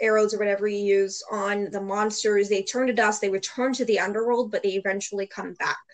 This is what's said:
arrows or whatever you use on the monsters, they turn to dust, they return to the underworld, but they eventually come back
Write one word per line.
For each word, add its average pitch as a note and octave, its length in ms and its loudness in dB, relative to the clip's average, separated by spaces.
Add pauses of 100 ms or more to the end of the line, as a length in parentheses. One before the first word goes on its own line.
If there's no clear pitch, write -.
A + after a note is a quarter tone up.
arrows G#3+ 320 4
or G#3 60 -4
whatever G3+ 280 0
you G#3 120 0
use G3 520 2
on G3+ 420 -2
the G3+ 80 -4
monsters, G#3 680 0
they G3 140 2
turn B3+ 240 -2
to B3 80 2
dust, G#3+ 260 2
they G3+ 80 0
return B3 460 -2
to B3 100 -2
the G#3 160 2
underworld, A3+ 500 0
but G3 120 -2
they G3 80 2
eventually G3 560 -4
come F#3 280 -10
back D#3 220 -4 (180)